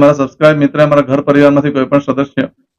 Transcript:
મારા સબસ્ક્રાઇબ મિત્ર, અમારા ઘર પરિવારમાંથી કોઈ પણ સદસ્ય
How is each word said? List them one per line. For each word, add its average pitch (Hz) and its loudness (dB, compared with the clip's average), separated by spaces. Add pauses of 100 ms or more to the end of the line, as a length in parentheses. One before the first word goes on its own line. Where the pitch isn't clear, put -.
મારા 143 2
સબસ્ક્રાઇબ 147 0
મિત્ર, 147 0
અમારા 143 0
ઘર 135 -2
પરિવારમાંથી 143 0
કોઈ 127 -4
પણ 143 0
સદસ્ય 135 -6 (300)